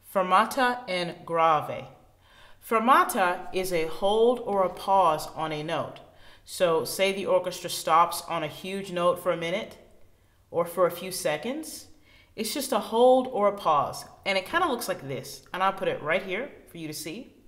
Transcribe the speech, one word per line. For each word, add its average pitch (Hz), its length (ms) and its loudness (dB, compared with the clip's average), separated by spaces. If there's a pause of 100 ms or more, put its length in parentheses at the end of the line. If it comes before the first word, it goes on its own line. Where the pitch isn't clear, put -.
(140)
Fermata 220 720 2
and 175 280 -2 (100)
grave. 160 600 2 (760)
Fermata 233 880 2
is 185 220 -2
a 160 140 0
hold 220 540 2
or 196 220 0
a 180 60 0
pause 180 600 2
on 156 220 -6
a 151 120 -6
note. 156 380 -6 (440)
So 165 400 2
say 196 260 0
the 196 140 -4
orchestra 180 420 0
stops 165 600 2
on 165 160 -4
a 151 40 -6
huge 190 440 -8
note 175 260 2
for 180 140 -2
a 165 60 0
minute 170 380 -6 (760)
or 170 140 0
for 175 200 2
a 165 60 2
few 185 200 -10
seconds. 226 760 -6 (480)
It's - 180 -6
just 277 180 -4
a 214 80 2
hold 254 520 4
or 202 160 2
a 202 100 0
pause. 143 480 0 (180)
And 196 140 0
it 190 80 -2
kinda 349 220 0
looks 254 200 -4
like 170 200 -6
this. - 340 -10 (100)
And 185 120 -2
I'll 190 100 2
put 185 140 -4
it - 160 -4
right 170 180 0
here 196 300 -6 (160)
for 170 100 -20
you 160 100 -10
to 151 60 -10
see. 175 400 -12 (140)